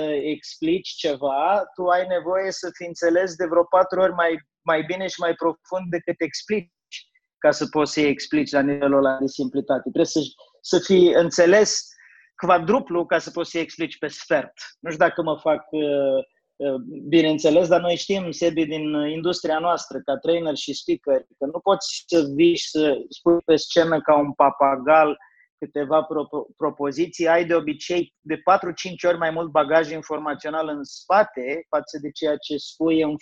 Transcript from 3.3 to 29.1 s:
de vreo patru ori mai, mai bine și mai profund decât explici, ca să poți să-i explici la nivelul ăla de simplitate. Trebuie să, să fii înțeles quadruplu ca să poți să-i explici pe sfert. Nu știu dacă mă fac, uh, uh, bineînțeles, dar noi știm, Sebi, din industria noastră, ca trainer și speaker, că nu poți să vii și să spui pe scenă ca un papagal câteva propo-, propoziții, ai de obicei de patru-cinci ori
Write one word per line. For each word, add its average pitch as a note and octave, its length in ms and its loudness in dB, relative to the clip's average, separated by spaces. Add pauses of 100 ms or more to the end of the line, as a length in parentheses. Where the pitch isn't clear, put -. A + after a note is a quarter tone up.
de F3 100 -4
vreo E3+ 180 2
patru F#3 380 2
ori F3+ 120 2
mai, E3+ 240 -2 (240)
mai D#3+ 220 0
bine F#3 240 -6
și - 120 -10
mai E3+ 140 0
profund F3 560 -6
decât E3+ 320 -4
explici, F3 500 -6 (680)
ca D3+ 140 4
să C#3+ 180 -2
poți D3 240 -2
să-i D3+ 140 0
explici C#3+ 440 -2
la C#3+ 100 2
nivelul C#3+ 440 2
ăla C3+ 140 2
de C3+ 80 -2
simplitate. C3+ 540 -2
Trebuie - 240 0
să, - 140 -2 (420)
să - 180 2
fii F3 340 6
înțeles F3 680 4 (640)
quadruplu F3 600 2
ca E3+ 140 0
să D#3+ 120 -14
poți E3+ 200 -6
să-i E3 100 -2
explici D#3+ 360 -8
pe D#3 100 -6
sfert. - 460 -4 (260)
Nu E3 100 -12
știu D#3+ 160 2
dacă E3 160 0
mă D#3 200 -4
fac, D3+ 300 -2
uh, C#3+ 520 0 (320)
uh, C#3 200 -4 (320)
bineînțeles, D#3 600 4
dar F3 140 4
noi F3 140 -2
știm, F#3 360 -4
Sebi, E3 340 0
din D3+ 280 -6
industria D#3 680 -2
noastră, D#3+ 460 -4
ca C#3 120 -2
trainer D#3+ 380 0
și C#3 180 -8
speaker, C#3 480 -2 (160)
că C#3 160 -6
nu F3 60 -4
poți - 480 -2
să E3 180 2 (100)
vii E3+ 220 6
și - 120 -8
să D3+ 260 0 (140)
spui E3+ 360 2
pe D#3+ 100 4
scenă E3 460 2
ca D3+ 160 4
un D3 160 0
papagal C#3+ 840 4 (400)
câteva D3 460 -2
propo-, D3+ 440 -6 (100)
propoziții, D#3 680 -4
ai E3+ 180 4
de E3+ 100 0
obicei D#3 640 -2
de D#3 240 -6
patru-cinci F3+ 600 0
ori F3 140 2